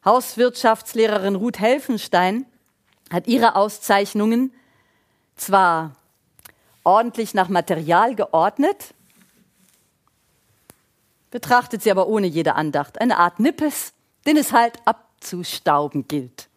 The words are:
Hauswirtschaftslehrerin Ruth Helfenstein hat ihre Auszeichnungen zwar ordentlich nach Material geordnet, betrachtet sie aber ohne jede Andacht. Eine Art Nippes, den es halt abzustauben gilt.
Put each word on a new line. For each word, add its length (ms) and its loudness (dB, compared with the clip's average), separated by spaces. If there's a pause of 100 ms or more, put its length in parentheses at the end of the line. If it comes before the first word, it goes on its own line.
Hauswirtschaftslehrerin 1300 0
Ruth 240 -4
Helfenstein 880 0 (640)
hat 140 -4
ihre 300 2
Auszeichnungen 960 0 (840)
zwar 580 0 (880)
ordentlich 500 0
nach 160 0
Material 640 0
geordnet, 800 -2 (2500)
betrachtet 500 0
sie 80 2
aber 180 2
ohne 200 0
jede 260 0
Andacht. 480 -4
Eine 160 0
Art 220 2
Nippes, 540 -2 (340)
den 100 4
es 160 0
halt 320 2
abzustauben 1200 -4
gilt. 480 -10